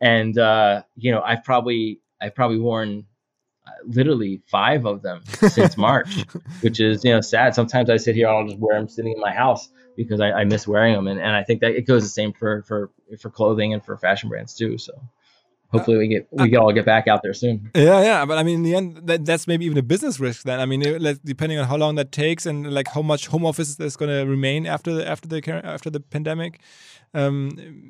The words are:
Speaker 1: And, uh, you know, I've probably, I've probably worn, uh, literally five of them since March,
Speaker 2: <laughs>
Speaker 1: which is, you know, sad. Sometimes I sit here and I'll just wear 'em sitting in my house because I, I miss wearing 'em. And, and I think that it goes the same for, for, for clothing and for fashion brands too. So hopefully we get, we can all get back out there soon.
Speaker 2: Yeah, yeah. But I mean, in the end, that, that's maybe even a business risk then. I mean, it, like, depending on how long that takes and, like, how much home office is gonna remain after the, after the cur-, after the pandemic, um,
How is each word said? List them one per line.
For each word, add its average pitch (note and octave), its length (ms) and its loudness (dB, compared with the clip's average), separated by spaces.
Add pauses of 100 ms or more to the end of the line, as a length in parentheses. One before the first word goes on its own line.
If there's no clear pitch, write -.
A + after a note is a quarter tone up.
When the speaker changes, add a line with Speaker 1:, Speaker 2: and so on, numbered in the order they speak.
Speaker 1:
And, A2+ 360 2
uh, A2 460 4 (140)
you A#2+ 140 -2
know, A2 100 2
I've A2+ 220 -2
probably, A#2 580 -2 (180)
I've G#2 160 -10
probably A#2 240 0
worn, A2 460 -4 (600)
uh, - 60 -20 (140)
literally A#2 640 0
five A#2 380 0
of G2+ 160 -4
them F#2 240 -10
since - 520 2
March, C3+ 480 0 (160)
Speaker 2:
<laughs> - 200 -16
Speaker 1:
which A2+ 200 0
is, G#2+ 240 2
you B2 60 6
know, A2+ 100 4
sad. A#2+ 340 2
Sometimes A#2+ 340 0
I A2+ 80 6
sit A2+ 180 0
here A2+ 120 4
and A2 100 4
I'll G#2+ 100 -2
just G2+ 120 -12
wear G#2+ 160 2
'em G#2+ 140 -2
sitting A2+ 240 -6
in A2 60 -8
my G2+ 120 -2
house B2+ 380 0 (260)
because A2 240 -4
I, G#2 120 2
I G2+ 120 0
miss G#2 240 0
wearing A2 280 4
'em. G2 120 -2
And, G2 120 -4
and G#2+ 140 -2
I G2+ 100 0
think A2+ 180 0
that A#2 100 0
it B2 160 -2
goes A#2+ 160 4
the G2+ 60 -6
same G#2+ 240 -4
for, G#2 300 -4
for, G#2 280 -6 (280)
for A2 100 -14
clothing G#2+ 440 0
and G#2 120 -8
for G2+ 120 -8
fashion G2 300 -2
brands A2+ 280 -10
too. A2+ 220 -4
So - 160 -14 (760)
hopefully A2+ 260 2
we G#2+ 120 2
get, G#2+ 220 -2
we B2+ 180 2
can B2 80 6
all G#2+ 160 6
get G#2+ 120 2
back A2 220 4
out G#2 160 4
there G2 100 -6
soon. A2 400 -4
Speaker 2:
Yeah, F3+ 280 6
yeah. G3+ 240 4
But D#3 120 -2
I D#3+ 60 0
mean, E3+ 140 0
in E3+ 60 -2
the E3+ 120 0
end, E3+ 320 -4
that, E3 180 -2
that's E3 220 0
maybe E3+ 180 0
even D3+ 120 0
a C3 60 2
business E3+ 360 0
risk B2 240 -6
then. C3 160 -4
I C3 60 0
mean, C3+ 160 -2
it, D#3 200 -2
like, D3 220 -2
depending D#3 340 -4
on C#3 80 -2
how C#3 120 -2
long D3+ 180 0
that C#3 160 -4
takes D#3+ 340 -2
and, D3 280 -6
like, C#3 160 -4
how D3+ 120 -4
much D3+ 260 -2
home E3 180 -2
office D#3 340 -4
is D3+ 160 -8
gonna C#3+ 300 -2
remain C3+ 400 -2
after D#3+ 280 -4
the, D#3+ 140 -4
after D#3 220 -8
the D#3+ 120 -6
cur-, E3 220 -8
after D#3+ 260 -10
the D3 120 -8
pandemic, D#3+ 580 -8 (540)
um, C#3 440 -2 (320)